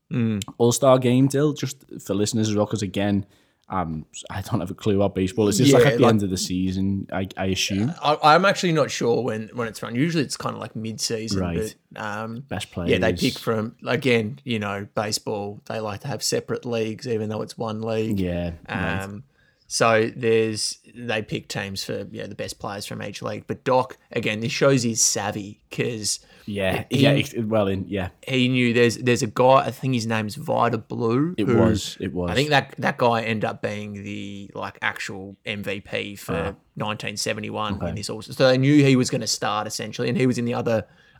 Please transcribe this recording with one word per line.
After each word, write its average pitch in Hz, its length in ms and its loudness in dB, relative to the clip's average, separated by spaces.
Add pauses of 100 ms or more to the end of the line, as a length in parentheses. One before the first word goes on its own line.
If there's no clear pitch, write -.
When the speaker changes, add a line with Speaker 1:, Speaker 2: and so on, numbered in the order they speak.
(120)
Speaker 1:
Mm. 113 320 -2 (140)
Speaker 2:
All-star 127 420 6
game, 127 280 4
Dill, 139 260 2
just - 320 -8 (160)
for - 140 -4
listeners 107 340 0
as 104 60 0
well, 104 100 4
'cause 104 160 -2
again, 101 440 0 (440)
um, 80 360 -4 (240)
I 98 120 -8
don't 104 180 -2
have 87 120 -6
a 90 40 -10
clue 104 220 2
about 98 180 4
baseball. 104 320 2
Is 101 100 4
this, 139 140 8
like, 123 120 10
Speaker 1:
Yeah, 139 80 6
Speaker 2:
at - 60 2
the 139 60 6
Speaker 1:
like, 123 60 8
Speaker 2:
end 107 140 4
of 98 60 -2
the 92 80 -2
season, 95 760 -2
I, 92 140 -4 (100)
I 95 100 -2
assume? 101 460 -2 (100)
Speaker 1:
I, 147 200 2
I'm 156 220 8
actually 185 280 2
not 135 180 2
sure 120 300 2
when, 110 320 -4
when 120 140 -4
it's 107 140 -12
run. 113 140 -8
Usually 160 280 2
it's - 140 -8
kinda, 113 220 -6
like, 107 160 -10
mid-season, 110 640 -4
Speaker 2:
Right. 90 360 -2 (180)
Speaker 1:
but, 101 100 -12
um, 110 460 -8
Speaker 2:
Best - 260 -8
Speaker 1:
yeah, 90 100 -4
they 107 280 2
Speaker 2:
players. 85 80 -6
Speaker 1:
pick 120 180 0
from, 110 360 -4 (120)
again, 120 560 0
you 117 160 -4
know, 101 360 -6
baseball, 104 720 -4
they 110 140 -6
like 104 220 -6
to 139 60 -10
have 113 140 -6
separate - 440 -4
leagues, 113 420 -4
even 110 220 -2
though 107 120 -4
it's - 160 -12
one 110 240 -6
league. 110 380 0
Speaker 2:
Yeah, 87 320 -2 (180)
right. 98 340 -2
Speaker 1:
Um, 101 200 -12 (420)
so 113 500 2
there's, 113 600 0 (160)
they 117 300 -4
pick 113 240 -6
teams 98 360 -6
for, 101 280 -6
yeah, 107 160 -10
the 101 80 -14
best - 240 -10
players 104 260 -8
from 110 160 -10
each 104 220 -10
league. 107 240 -8
But 107 160 -8
Doc, 127 340 2 (140)
again, 110 280 -2
this 117 120 -2
shows 139 320 4
his 117 180 0
savvy 104 600 -2 (100)
'cause 117 480 -4 (260)
Speaker 2:
Yeah, 98 460 -2
Speaker 1:
he 123 120 4
Speaker 2:
yeah, 143 80 6
ex-, 143 240 0
well, 107 320 2
in, 95 200 -2
yeah. 92 220 -4 (180)
Speaker 1:
he 131 220 2
knew 123 240 4
there's, 120 240 4
there's 123 260 2
a 110 40 2
guy, 135 380 6
I 120 60 -4
think 131 240 -2
his 113 100 0
name's 110 300 -2
Vida 117 420 0
Blue, 120 640 0
Speaker 2:
It 101 80 0
Speaker 1:
who 120 100 4
Speaker 2:
was, 113 420 2
it 95 140 -6
was. 87 160 -2
Speaker 1:
I 87 60 -2
think 143 140 2
that, 139 280 2
that - 220 -2
guy 117 240 4
ended 110 220 -2
up 107 180 -6
being 104 400 -6
the, 101 500 -10
like, 101 300 -10
actual 101 600 -6
M 104 200 -6
V 101 180 -6
P 104 360 -8
for - 180 -6
Speaker 2:
Ah. 98 200 -4 (200)
Speaker 1:
nineteen 107 420 -6
seventy-one 107 580 -4
Speaker 2:
Okay. 90 140 -4
Speaker 1:
in 110 60 -4
this 107 160 -8
all. 110 100 -10
So 135 260 2
they 131 120 4
knew 143 260 6
he 135 100 8
was 123 140 4
gonna 110 160 -2
start, 104 400 -2
essentially, 113 420 -6
and 123 100 0
he 131 100 4
was 120 100 2
in 120 80 -2
the 120 80 -2
other, 117 320 0 (340)